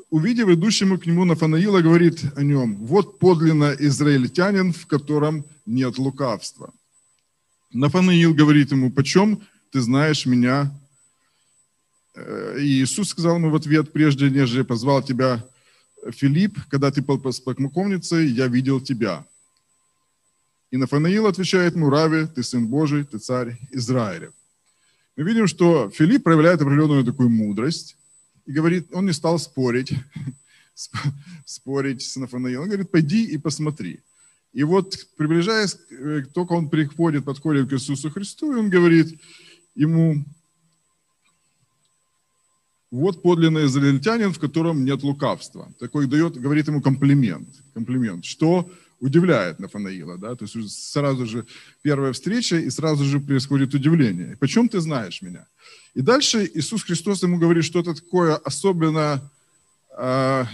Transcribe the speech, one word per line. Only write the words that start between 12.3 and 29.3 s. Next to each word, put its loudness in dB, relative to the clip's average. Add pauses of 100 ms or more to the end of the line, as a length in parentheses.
и 0
Иисус -4
сказал 0
ему 0
в 0
ответ: 0
«Прежде 2
нежели 2
позвал 0
тебя -2 (680)
Филипп, 0 (100)
когда 0
ты -2
пол-, -2
пос-, -6
по -8
смоковнице, -4
я 2
видел 0
тебя». -6 (1500)
И -4
Нафанаил 0
отвечает 0
ему: 2
«Рави, 2
ты -8
сын -2
Божий, -2
ты -12
царь -6 (140)
Израилев». -4 (840)
Мы -6
видим, 2
что 2
Филипп 2
проявляет 6
определенную 4
такую 2
мудрость -2 (540)
и -12
говорит, 0
он -2
не 0
стал -2